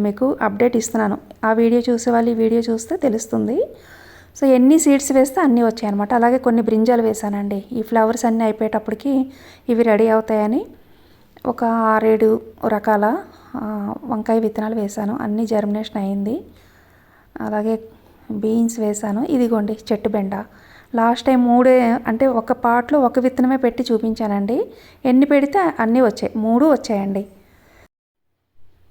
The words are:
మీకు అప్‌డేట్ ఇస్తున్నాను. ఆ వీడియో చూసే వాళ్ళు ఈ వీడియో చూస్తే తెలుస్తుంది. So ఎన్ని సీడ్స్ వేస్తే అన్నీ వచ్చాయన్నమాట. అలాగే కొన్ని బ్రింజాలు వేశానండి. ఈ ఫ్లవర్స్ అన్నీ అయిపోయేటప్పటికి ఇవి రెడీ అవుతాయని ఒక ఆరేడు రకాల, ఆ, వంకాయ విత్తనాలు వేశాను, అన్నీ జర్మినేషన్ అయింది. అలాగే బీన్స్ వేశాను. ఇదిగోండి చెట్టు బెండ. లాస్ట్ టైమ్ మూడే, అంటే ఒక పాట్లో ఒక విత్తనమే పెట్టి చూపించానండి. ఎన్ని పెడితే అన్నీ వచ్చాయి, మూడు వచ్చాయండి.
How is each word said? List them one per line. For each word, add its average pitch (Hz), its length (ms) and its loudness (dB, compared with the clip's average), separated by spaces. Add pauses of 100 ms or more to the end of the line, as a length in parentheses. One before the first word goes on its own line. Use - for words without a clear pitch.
మీకు 254 300 -2 (120)
అప్‌డేట్ 240 280 0
ఇస్తున్నాను. 220 420 -2 (260)
ఆ 220 160 2
వీడియో 233 300 4
చూసే 233 200 0
వాళ్ళు 233 200 2
ఈ 233 40 -2
వీడియో 226 360 2
చూస్తే 226 260 -4 (100)
తెలుస్తుంది. 226 520 -2 (800)
So 285 60 -2 (120)
ఎన్ని 269 280 6
సీడ్స్ 277 280 2
వేస్తే 269 340 2
అన్నీ 240 220 4
వచ్చాయన్నమాట. 208 460 -4
అలాగే 240 320 2
కొన్ని 233 160 2
బ్రింజాలు 226 460 2
వేశానండి. 202 640 -4
ఈ 226 100 -6
ఫ్లవర్స్ 226 480 0
అన్నీ 226 180 0
అయిపోయేటప్పటికి 214 640 -4 (560)
ఇవి 233 220 2
రెడీ 220 240 4
అవుతాయని 220 520 0 (840)
ఒక 240 120 -4
ఆరేడు 220 640 2 (460)
రకాల, 208 300 0 (520)
ఆ, 214 380 -8 (160)
వంకాయ 226 340 -2
విత్తనాలు 214 300 -4
వేశాను, 208 500 -6
అన్నీ 214 280 -2
జర్మినేషన్ 214 500 -4
అయింది. 196 320 -4 (1120)
అలాగే 214 280 -2 (680)
బీన్స్ 226 420 -2
వేశాను. 208 360 -4 (140)
ఇదిగోండి 220 420 0 (160)
చెట్టు 208 160 -4
బెండ. 196 260 -4 (600)
లాస్ట్ 233 320 0
టైమ్ 254 240 4
మూడే, 254 280 6 (320)
అంటే 226 160 0 (140)
ఒక 226 120 -6
పాట్లో 240 560 0
ఒక 254 100 0
విత్తనమే 254 380 0
పెట్టి 254 340 -2
చూపించానండి. 220 680 -2 (460)
ఎన్ని 262 280 4
పెడితే 285 260 2 (260)
అన్నీ 233 240 2
వచ్చాయి, - 240 -4 (140)
మూడు 240 200 4 (100)
వచ్చాయండి. 196 480 -4 (1700)